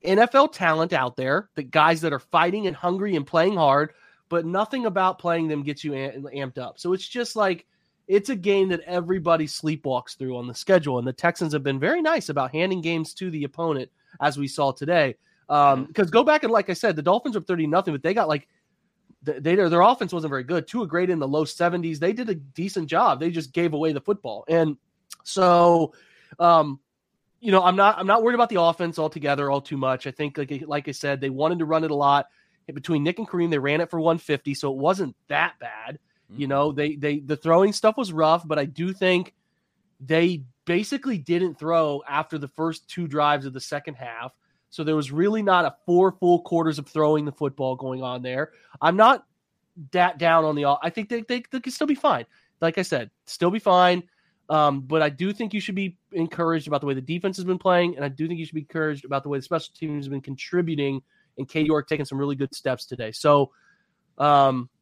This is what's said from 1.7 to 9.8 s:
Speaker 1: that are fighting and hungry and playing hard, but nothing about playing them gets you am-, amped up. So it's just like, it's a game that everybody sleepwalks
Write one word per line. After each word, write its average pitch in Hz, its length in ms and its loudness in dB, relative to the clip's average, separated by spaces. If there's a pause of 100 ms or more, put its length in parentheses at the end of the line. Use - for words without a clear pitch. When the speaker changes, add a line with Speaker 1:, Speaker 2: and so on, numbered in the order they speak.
Speaker 1:
that 160 100 -2
are 139 80 -4
fighting 180 480 0
and 170 80 -6
hungry 190 400 -2
and 143 100 -2
playing 180 300 2
hard, 151 380 2 (360)
but 170 160 -2
nothing 214 420 -2
about 190 320 0
playing 170 280 -2
them 147 160 -4
gets 143 200 -10
you 147 100 -6
am-, 135 300 -8 (120)
amped 135 220 -10
up. 123 220 -12
So 175 140 -2
it's 190 140 -6
just 240 280 -8
like, 190 300 -2 (420)
it's 202 220 2
a 269 60 -2
game 196 340 2
that 170 120 -2
everybody 170 640 0
sleepwalks 143 720 -6